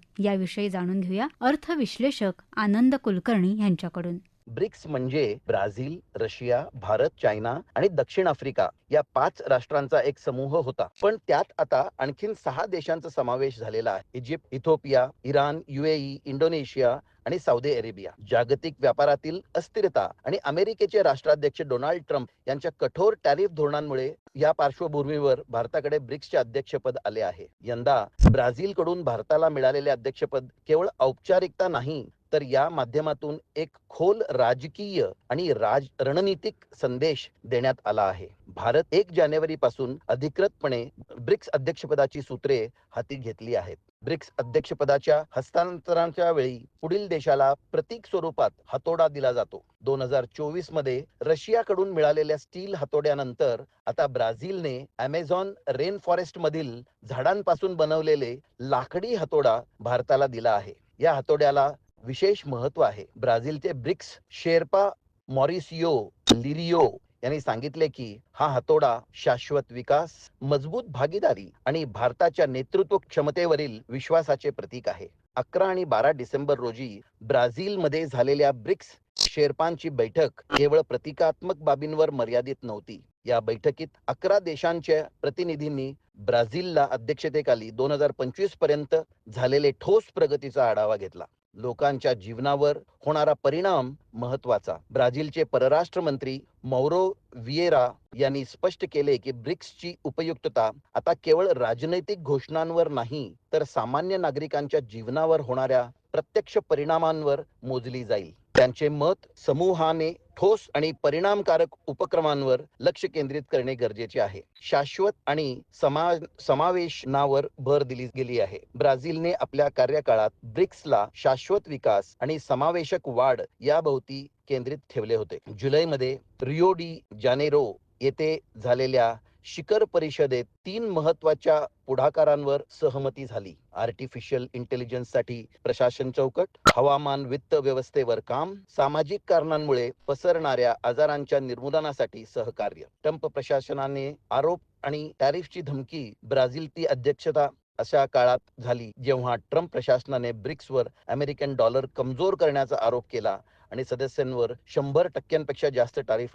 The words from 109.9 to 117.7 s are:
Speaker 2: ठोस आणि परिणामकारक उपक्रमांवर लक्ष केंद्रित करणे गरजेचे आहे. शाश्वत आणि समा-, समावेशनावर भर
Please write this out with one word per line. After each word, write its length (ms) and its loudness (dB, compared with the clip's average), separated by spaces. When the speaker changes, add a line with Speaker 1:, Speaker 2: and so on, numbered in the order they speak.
Speaker 2:
ठोस 480 0
आणि 180 0
परिणामकारक 640 2
उपक्रमांवर 760 0
लक्ष 260 -2
केंद्रित 360 -4
करणे 240 0
गरजेचे 440 -4
आहे. 220 -2
शाश्वत 500 0
आणि 360 -4
समा-, 440 2
समावेशनावर 1080 0
भर 240 2